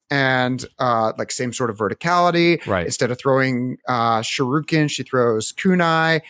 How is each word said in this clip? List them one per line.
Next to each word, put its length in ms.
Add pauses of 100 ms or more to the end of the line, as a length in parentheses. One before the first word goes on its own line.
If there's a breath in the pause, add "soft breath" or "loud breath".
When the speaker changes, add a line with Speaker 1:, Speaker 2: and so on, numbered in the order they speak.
Speaker 1:
and, 540 (160)
uh, 380
like, 160
same 180
sort 180
of 80
verticality. 880
Speaker 2:
Right. 200
Speaker 1:
Instead 260
of 80
throwing, 580 (120)
uh, 320
shuriken, 680
she 140
throws 480
kunai. 800